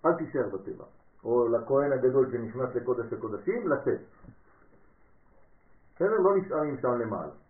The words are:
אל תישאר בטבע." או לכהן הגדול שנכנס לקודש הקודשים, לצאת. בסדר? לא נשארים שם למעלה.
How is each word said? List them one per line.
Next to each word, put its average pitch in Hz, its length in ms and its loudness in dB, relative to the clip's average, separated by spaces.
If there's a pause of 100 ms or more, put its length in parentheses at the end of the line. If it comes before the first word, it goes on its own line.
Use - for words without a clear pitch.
אל 170 120 4
תישאר 131 300 -2
בטבע." 95 360 -10 (400)
או 117 240 4
לכהן 135 440 2
הגדול 127 400 4
שנכנס 117 420 -6
לקודש 117 380 -2
הקודשים, 175 560 -4
לצאת. 131 320 0 (1900)
בסדר? 208 240 2
לא 196 180 6
נשארים 151 460 -2
שם 123 160 2
למעלה. 92 340 -6 (180)